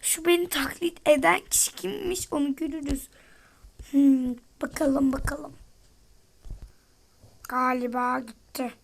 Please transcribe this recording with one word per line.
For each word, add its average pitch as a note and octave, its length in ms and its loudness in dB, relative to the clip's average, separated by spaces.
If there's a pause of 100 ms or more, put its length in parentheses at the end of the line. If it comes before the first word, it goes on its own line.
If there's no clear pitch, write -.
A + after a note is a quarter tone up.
şu - 240 -2
beni F4 240 2
taklit D4+ 600 -2
eden C#4 400 4
kişi - 260 0
kimmiş F#4 560 -6
onu C#4+ 240 0
görürüz. C#4+ 540 -6 (840)
Hmm, C4 440 4 (260)
bakalım C#4 520 2
bakalım. - 400 -6 (2000)
Galiba B3+ 680 0
gitti. A#3 540 -10 (100)